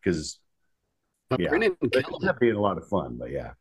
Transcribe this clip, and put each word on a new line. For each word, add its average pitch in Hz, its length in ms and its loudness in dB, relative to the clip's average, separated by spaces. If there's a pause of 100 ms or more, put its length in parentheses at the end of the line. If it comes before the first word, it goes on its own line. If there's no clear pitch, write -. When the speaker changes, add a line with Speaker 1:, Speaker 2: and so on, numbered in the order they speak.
Speaker 1:
'cause, 82 360 -2 (920)
Speaker 2:
But 127 100 0
Speaker 1:
yeah, 85 100 0
Speaker 2:
Brennan 190 320 2
Speaker 1:
it 120 100 0
Speaker 2:
killed 131 140 2
Speaker 1:
ended - 180 -10
Speaker 2:
it. 190 60 2
Speaker 1:
up 147 100 0
being 117 160 4
a 104 60 0
lot 98 160 2
of - 100 -12
fun, 69 300 -2
but - 140 -10
yeah." - 300 -8